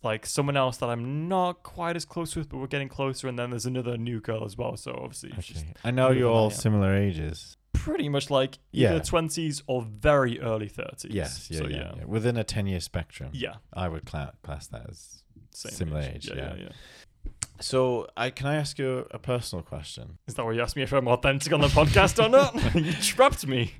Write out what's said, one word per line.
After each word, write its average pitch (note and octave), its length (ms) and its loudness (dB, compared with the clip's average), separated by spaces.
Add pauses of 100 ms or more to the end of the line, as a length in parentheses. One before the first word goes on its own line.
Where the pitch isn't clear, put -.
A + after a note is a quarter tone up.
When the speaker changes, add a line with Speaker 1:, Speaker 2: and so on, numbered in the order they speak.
Speaker 1:
like, A2 220 -2
someone C#3+ 300 0
else C3 220 2
that B2 120 -2
I'm C3 380 -4
not F3+ 360 0
quite E3+ 320 -6
as E3 100 -6
close E3 300 -6
with, D#3 140 -6
but C3+ 80 -10
we're C3+ 100 -6
getting C#3 220 -4
closer. C3 380 -4
And B2 100 -4
then B2 120 -4
there's A#2+ 160 -4
another B2 320 -2
new A2+ 240 -4
girl A2 240 -4
as G2+ 120 -10
well. - 200 -4
So B2 160 -10
obviously - 440 -10
it's F2+ 100 -8
just D#2 180 -8
Speaker 2:
Okay. E2 80 -12 (100)
I A#2+ 80 0
know B2+ 160 4
Speaker 1:
another C3 120 6
Speaker 2:
you're A#2+ 120 4
all A2 180 6
Speaker 1:
dynamic. - 120 -6
Speaker 2:
similar G2+ 340 4
ages. D#2+ 640 -2 (160)
Speaker 1:
Pretty D4+ 340 0
much, C#3+ 220 -2
like, C3+ 280 2 (140)
either A#2 240 4
Speaker 2:
Yeah. D#3+ 60 2
Speaker 1:
twenties D#3+ 680 -2
or B2+ 140 0
very A#2+ 580 2
early A2 300 -2
thirties. - 420 -12
Speaker 2:
Yes. F2+ 400 -4
Yeah, D#2+ 80 -4
Speaker 1:
So, D2+ 80 -2
Speaker 2:
yeah, D2 100 -6
Speaker 1:
yeah. - 200 -8
Speaker 2:
yeah. D#2+ 80 -10
Within A2+ 320 0
a A2 60 -2
ten-year G2 360 -2
spectrum. - 540 -8
Speaker 1:
Yeah. B2 220 -6 (180)
Speaker 2:
I F#2 160 -4
would D#2+ 160 -10
cla-, D2 260 -8 (120)
class C#2 240 -12
that - 220 -14
as - 340 -20 (280)
Speaker 1:
Same - 220 -14
Speaker 2:
similar D2+ 280 -4
Speaker 1:
age. C2+ 140 -6
Speaker 2:
age. D2 140 -12
Speaker 1:
Yeah, - 60 -10
Speaker 2:
Yeah. - 200 -8
Speaker 1:
yeah, - 80 -14
yeah. - 60 -14 (920)
Speaker 2:
So B2+ 460 0 (100)
I, B2 140 -2
can C3+ 160 -6
I D3 80 0
ask D3 220 -4
you C3 340 -2
a - 80 -12
personal A#2 440 -4
question? D#2 540 -12 (100)
Speaker 1:
Is - 80 -12
that A#2+ 100 -4
why A2+ 60 0
you A#2 100 0
asked A#2 140 -2
me C#3+ 60 -2
if B2+ 100 -2
I'm C3+ 160 2
authentic C#3 460 2
on D3 80 4
the C#3+ 60 6
podcast G3 560 6
or A3 60 6
not? C4 240 8 (220)
<laughs> - 0 -
You E3 180 2
trapped B3+ 540 4
me. B2 320 0